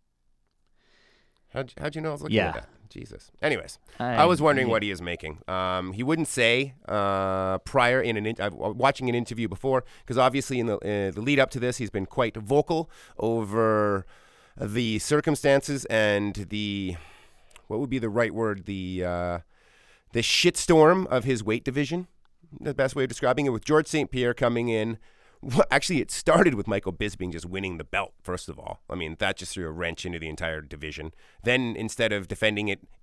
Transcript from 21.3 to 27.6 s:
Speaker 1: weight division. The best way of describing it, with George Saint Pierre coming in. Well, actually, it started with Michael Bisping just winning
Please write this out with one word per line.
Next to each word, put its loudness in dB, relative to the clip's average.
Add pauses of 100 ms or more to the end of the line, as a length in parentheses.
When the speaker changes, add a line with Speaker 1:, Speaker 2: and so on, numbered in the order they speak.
Speaker 1:
weight -2
division. -2 (540)
The -6
best 0
way 2
of -2
describing 0
it, 2
with -2
George 4
Saint 0
Pierre 0
coming 2
in. 0 (420)
Well, 4
actually, 2
it -2
started 4
with -4
Michael -2
Bisping -6
just -10
winning -6